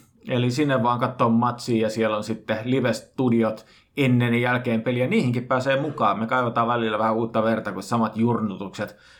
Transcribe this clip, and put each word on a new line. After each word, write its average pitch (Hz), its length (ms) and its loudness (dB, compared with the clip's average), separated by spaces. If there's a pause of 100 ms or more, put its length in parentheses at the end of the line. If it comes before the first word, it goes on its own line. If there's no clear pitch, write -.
(280)
Eli 123 240 0
sinne 135 320 2
vaan 120 160 2
kattoo 123 300 0
matsia, 117 520 2
ja 110 80 0
siellä 110 280 0
on 107 60 -4
sitten 107 400 -4
live-studiot 120 1000 0 (320)
ennen 123 360 4
ja 120 60 2
jälkeen 123 420 0
peliä. 127 260 0
Niihinkin 123 400 0
pääsee 135 340 0
mukaan. 120 380 0
Me 113 80 -2
kaivataan 120 400 0
välillä 113 320 0
vähän 110 160 0
uutta 113 280 0
verta, 107 280 0
kun 95 120 -8
samat 110 340 0
jurnutukset 107 800 -2 (220)